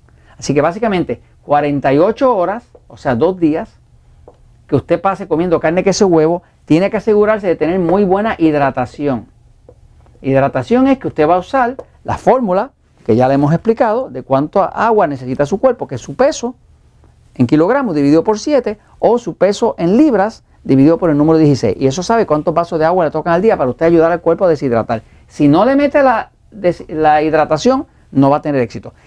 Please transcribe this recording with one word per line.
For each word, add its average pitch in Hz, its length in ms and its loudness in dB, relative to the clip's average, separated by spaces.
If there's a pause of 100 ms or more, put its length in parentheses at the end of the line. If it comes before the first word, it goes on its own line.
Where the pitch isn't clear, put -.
(380)
Así - 160 -4
que 143 80 2
básicamente, 175 600 -2 (220)
cuarenta 143 500 0
y 143 40 2
ocho 220 380 2
horas, 190 300 -4 (220)
o 117 100 -20
sea, 131 180 -4
dos 175 240 -2
días, 165 300 -2 (960)
que - 80 -4
usted 165 240 -2
pase 190 280 -6
comiendo 160 320 -2
carne, 170 240 -2
queso 196 220 2
y 190 40 2
huevo, 165 340 2 (220)
tiene 180 240 2
que 220 80 -4
asegurarse 208 500 0
de 165 80 0
tener 190 240 -2
muy 180 240 0
buena 202 340 0
hidratación. 139 880 -2 (920)
Hidratación 139 680 0
es 269 120 0
que 165 80 -8
usted 151 220 0
va 180 60 4
a 185 40 0
usar 254 380 -4 (260)
la 107 140 -6
fórmula 214 540 0 (340)
que 110 100 2
ya 123 120 2
le 135 80 2
hemos 143 180 2
explicado 226 560 0
de 127 140 -12
cuánto 147 380 -2
agua 202 460 0
necesita 131 380 -4
su 202 140 -4
cuerpo, 247 280 0
que 135 80 -10
es 117 60 -10
su 143 140 -14
peso 254 400 -2 (800)
en 120 120 0
kilogramos 180 480 0
dividido 147 280 2
por 214 160 -2
siete 240 400 -2 (200)
o 220 180 2
su 170 180 -8
peso 202 420 0
en 180 200 0
libras 226 460 0 (200)
dividido 139 340 4
por 170 140 0
el 143 60 0
número 160 200 2
dieciséis. 139 420 0
Y 135 60 -2
eso 135 160 -2
sabe 226 240 0
cuántos 151 280 -2
vasos 170 260 -2
de 156 60 0
agua 175 200 0
le 139 60 -2
tocan 156 220 -2
al 175 80 0
día 214 140 2
para 147 140 -2
usted 160 160 -4
ayudar 165 260 4
al 170 100 -4
cuerpo 170 240 0
a 175 40 4
deshidratar. 117 540 -2 (240)
Si 147 200 0
no 160 160 4
le 269 120 2
mete 285 260 2
la 247 300 0 (180)
des-, 180 400 -4
la 151 320 2
hidratación, 156 640 0 (260)
no 139 200 2
va 147 60 2
a 147 40 -4
tener 143 200 -2
éxito. - 320 -8 (140)